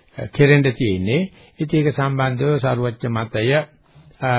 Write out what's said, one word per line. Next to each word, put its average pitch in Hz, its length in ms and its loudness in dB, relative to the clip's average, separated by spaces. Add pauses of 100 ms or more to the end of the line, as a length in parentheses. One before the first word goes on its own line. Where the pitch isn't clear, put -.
(280)
කෙරෙන්න 143 420 4
තියෙන්නේ. 113 600 0 (240)
ඉතින් 156 240 -2
ඒක 151 120 2
සම්බන්ධව 135 680 0
සරුවච්ච 123 480 -2
මතය, 113 460 -2
අ, - 880 -6